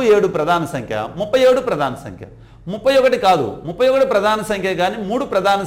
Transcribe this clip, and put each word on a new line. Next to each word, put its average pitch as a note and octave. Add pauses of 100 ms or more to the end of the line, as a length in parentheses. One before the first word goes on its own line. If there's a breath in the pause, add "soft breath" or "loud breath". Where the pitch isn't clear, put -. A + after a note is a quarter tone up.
(140)
ఏడు G3
ప్రధాన E3 (100)
సంఖ్య, A#2 (260)
ముప్పై A#3
ఏడు B3+
ప్రధాన C#3+ (100)
సంఖ్య. F#2+ (460 soft breath)
ముప్పై A#3+
ఒకటి B3
కాదు, E3+ (200)
ముప్పై E3+
ఒకటి C4+
ప్రధాన G#3+ (100)
సంఖ్య F#3+ (100)
కానీ F#3+ (140)
మూడు B3+
ప్రధాన G3